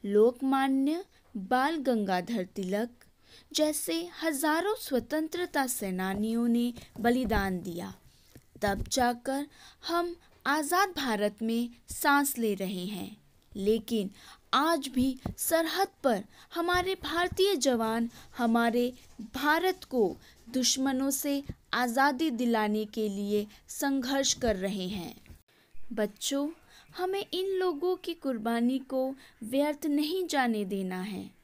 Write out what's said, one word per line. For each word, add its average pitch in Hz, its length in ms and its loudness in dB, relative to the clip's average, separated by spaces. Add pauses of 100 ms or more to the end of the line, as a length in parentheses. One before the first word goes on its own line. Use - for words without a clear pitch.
लोकमान्य 269 1000 4 (300)
बाल 254 480 0
गंगाधर 196 640 0
तिलक 202 580 -4 (480)
जैसे 302 420 0 (280)
हजारों 320 560 0
स्वतंत्रता 302 880 -2
सेनानियों 202 800 -2
ने 240 240 2 (280)
बलिदान 208 640 2
दिया। 175 320 -8 (680)
तब 202 260 0
जाकर 262 580 0 (360)
हम 349 320 -2 (320)
आज़ाद 311 420 2
भारत 220 540 -2
में 233 280 0 (200)
सांस 285 480 2
ले 226 160 2
रहे 190 320 -4
हैं, 202 300 -8 (360)
लेकिन 214 580 0 (440)
आज 285 340 2
भी 262 280 0 (220)
सरहद 330 500 0 (160)
पर 214 200 2 (300)
हमारे 359 400 0
भारतीय 359 640 0
जवान 233 520 0 (300)
हमारे 233 540 2 (420)
भारत 330 500 2
को 226 320 0 (320)
दुश्मनों 262 640 0
से 285 320 -2 (320)
आज़ादी 262 580 2
दिलाने 214 540 2
के 214 220 -2
लिए 202 380 -2 (240)
संघर्ष 269 640 0
कर 220 220 0
रहे 190 320 -4
हैं। 180 260 -6 (800)
बच्चों, 254 560 -2 (480)
हमें 381 280 -2
इन 370 220 -4 (120)
लोगों 359 380 0
की 349 180 -8
कुर्बानी 240 680 0
को 262 280 -2 (360)
व्यर्थ 285 420 0
नहीं 302 400 0
जाने 240 380 0
देना 190 380 -4
है। 190 280 -10 (140)